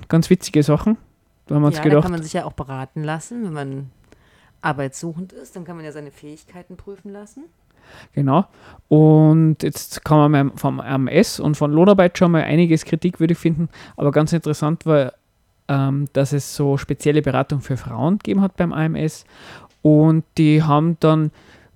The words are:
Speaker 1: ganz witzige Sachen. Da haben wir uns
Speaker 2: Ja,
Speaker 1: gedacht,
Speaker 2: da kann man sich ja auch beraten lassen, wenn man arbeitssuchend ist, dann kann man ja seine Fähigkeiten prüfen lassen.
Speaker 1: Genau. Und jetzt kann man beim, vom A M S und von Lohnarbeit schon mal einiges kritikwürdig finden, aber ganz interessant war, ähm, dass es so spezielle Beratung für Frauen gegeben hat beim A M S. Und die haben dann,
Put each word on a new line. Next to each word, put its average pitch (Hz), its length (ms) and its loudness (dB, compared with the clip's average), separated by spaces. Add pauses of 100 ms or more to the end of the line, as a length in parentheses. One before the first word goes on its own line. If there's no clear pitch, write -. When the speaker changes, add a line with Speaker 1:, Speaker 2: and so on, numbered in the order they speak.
Speaker 1:
ganz 165 220 2
witzige 151 320 0
Sachen. 151 340 0 (500)
Da 147 100 -4
haben 147 60 2
wir 147 60 2
uns 147 80 0
Speaker 2:
Ja, 151 60 -4
Speaker 1:
gedacht, 151 160 4
Speaker 2:
da 156 40 2
kann 180 100 -4
man 165 100 -8
sich 156 100 -14
ja 170 140 -4
auch 151 80 -14
beraten 135 500 -12
lassen, 160 400 -10
wenn 175 80 -8
man 139 380 -10 (720)
arbeitssuchend 160 720 -8
ist, 254 200 -20
dann 180 100 -16
kann 170 120 -16
man 160 80 -16
ja 151 80 -14
seine 147 180 -16
Fähigkeiten 156 680 -20
prüfen 202 340 -20
lassen. 208 320 -20 (720)
Speaker 1:
Genau. 143 320 0 (420)
Und 156 760 4
jetzt - 440 -8
kann 151 120 2
man 147 140 4
beim, 139 240 0
vom 131 240 -4
A 120 140 -8
M 135 120 -2
S - 320 0
und 147 200 -2
von 147 120 -2
Lohnarbeit 180 460 4
schon 170 160 2
mal 160 100 2
einiges 160 440 0
kritikwürdig 170 500 -2
finden, 165 320 -2 (280)
aber 143 140 0
ganz 151 220 0
interessant 151 540 -4
war, 143 260 2 (560)
ähm, 139 460 -2
dass 135 180 0
es 143 240 -6
so 139 220 0
spezielle 147 420 -2
Beratung 135 400 -2
für 127 160 -6
Frauen 123 420 -4
gegeben 196 220 -2
hat 190 160 -2
beim 170 160 -2
A 156 140 -4
M 160 80 -4
S. 156 320 -6 (560)
Und 156 420 4 (120)
die 156 280 4
haben 156 340 2
dann, 156 320 2 (460)